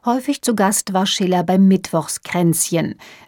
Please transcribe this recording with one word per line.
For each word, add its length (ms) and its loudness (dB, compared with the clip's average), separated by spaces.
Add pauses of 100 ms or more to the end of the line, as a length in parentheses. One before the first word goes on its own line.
Häufig 360 -2
zu 140 -2
Gast 380 0
war 120 2
Schiller 380 0
beim 240 4
Mittwochskränzchen, 1300 0 (320)